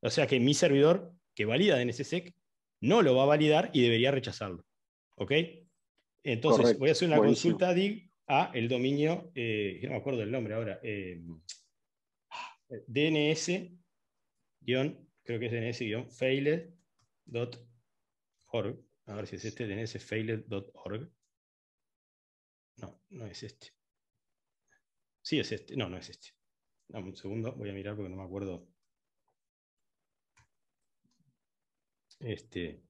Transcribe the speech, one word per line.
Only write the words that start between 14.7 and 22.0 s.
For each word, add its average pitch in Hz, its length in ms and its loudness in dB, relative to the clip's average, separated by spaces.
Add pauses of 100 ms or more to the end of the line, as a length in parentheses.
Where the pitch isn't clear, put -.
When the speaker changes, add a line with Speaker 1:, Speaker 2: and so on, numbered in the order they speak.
Speaker 1:
creo 117 180 -6
que 120 60 -6
es 113 60 -4
D 117 60 -4
N 113 120 -4
S 117 120 -8
guion 117 280 -6
failed 139 640 -2 (500)
dot 120 420 -8 (840)
org. 117 260 -4 (280)
A 104 80 -14
ver 101 120 -8
si 98 100 -14
es - 80 -14
este, 113 220 -8
D 101 60 -6
N 107 100 -6
S 107 160 -8
failed 110 480 -6
dot 98 280 -8
org. 120 360 -12 (1700)